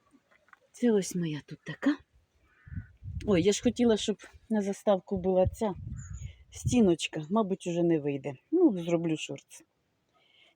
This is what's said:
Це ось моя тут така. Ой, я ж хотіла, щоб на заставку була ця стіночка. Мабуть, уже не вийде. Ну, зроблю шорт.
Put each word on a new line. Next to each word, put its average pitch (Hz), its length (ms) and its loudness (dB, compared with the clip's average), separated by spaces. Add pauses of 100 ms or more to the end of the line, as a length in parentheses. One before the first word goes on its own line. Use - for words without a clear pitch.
(720)
Це 240 200 2
ось 196 240 0
моя 156 300 -4
тут - 200 -16
така. 277 320 -4 (1300)
Ой, 175 180 4
я 202 80 4
ж - 120 -4
хотіла, 233 340 2
щоб 202 200 -4 (320)
на 214 120 0
заставку 196 560 -2
була 185 300 2
ця 202 280 -4 (760)
стіночка. 180 800 2
Мабуть, 196 380 -2
уже 170 160 0
не 165 160 4
вийде. 143 340 -4 (180)
Ну, 277 320 4
зроблю 165 340 0
шорт. - 480 -14 (920)